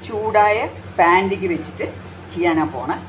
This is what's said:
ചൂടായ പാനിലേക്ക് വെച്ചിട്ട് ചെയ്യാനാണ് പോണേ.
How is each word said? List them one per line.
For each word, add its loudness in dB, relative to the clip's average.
ചൂടായ 2
പാനിലേക്ക് 4
വെച്ചിട്ട് -8
ചെയ്യാനാണ് 2
പോണേ. -4